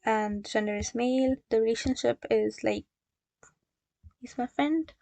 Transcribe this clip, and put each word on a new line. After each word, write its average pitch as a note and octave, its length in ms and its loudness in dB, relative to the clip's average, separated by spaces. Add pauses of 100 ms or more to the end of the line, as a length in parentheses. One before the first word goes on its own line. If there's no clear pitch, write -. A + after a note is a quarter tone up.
and G#3+ 460 0
gender G#3 260 -2
is G#3 200 -6
male. C4 400 2 (140)
The A3+ 120 4
relationship A#3+ 680 0
is, G#3+ 320 0
like, G#3 220 0 (1400)
he's - 160 -14
my B3 100 -2
friend. D#4 540 -2